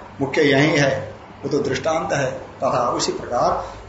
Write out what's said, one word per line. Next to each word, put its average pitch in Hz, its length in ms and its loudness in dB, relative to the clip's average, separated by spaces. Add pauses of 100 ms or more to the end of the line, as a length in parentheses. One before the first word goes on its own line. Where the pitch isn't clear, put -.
(220)
मुख्य 139 200 0
यही 143 280 6
है, 143 460 0 (280)
वो 143 60 -4
तो 143 100 2
दृष्टांत 160 540 -2
है। 139 180 0
तथा 127 580 0
उसी - 220 0
प्रकार - 640 0 (160)